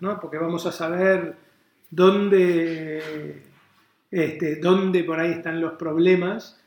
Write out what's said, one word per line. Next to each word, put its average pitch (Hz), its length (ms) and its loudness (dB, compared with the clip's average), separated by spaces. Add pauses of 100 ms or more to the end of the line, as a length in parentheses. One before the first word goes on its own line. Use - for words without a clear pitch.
¿no? 190 180 -4
Porque 156 200 -10
vamos 165 280 -4
a 180 60 -4
saber 175 640 0 (540)
dónde, 165 1500 2 (680)
este, 156 460 -2
dónde 180 480 2
por 160 160 -4
ahí 170 120 -2
están 165 280 -6
los 160 140 -4
problemas. 175 920 0